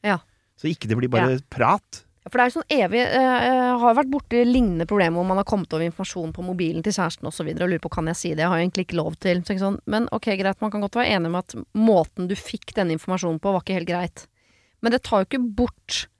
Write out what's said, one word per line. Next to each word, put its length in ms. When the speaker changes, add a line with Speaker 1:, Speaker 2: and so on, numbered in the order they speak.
Speaker 1:
Ja. 160
Speaker 2:
Så 80
ikke 180
det 100
blir 120
bare 240
Speaker 3:
Ja. 60
Speaker 2:
prat. 540
Speaker 1:
Ja, 40
for 100
det 40
er 80
jo 100
sånn 220
evig, 160
eh, 480
eh, 320
har 160
vært 160
borti 320
lignende 420
problemer 300
hvor 120
man 100
har 80
kommet 260
over 140
informasjon 480
på 100
mobilen 400
til 80
kjæresten 340
og 60
så 140
videre, 180
og 60
lurer 100
på, 120
"Kan 160
jeg 100
si 140
det? 80
Jeg 100
har 80
jo 100
egentlig 200
ikke 100
lov 220
til." 240
Så 100
ikke 100
sånn, 220
men 260
ok, 140
greit, 220
man 120
kan 100
godt 140
være 120
enig 240
med 80
at 160
måten 540
du 80
fikk 380
denne 240
informasjonen 420
på 140
var 80
ikke 180
helt 80
greit. 400
Men 100
det 120
tar 200
jo 20
ikke 180
bort 520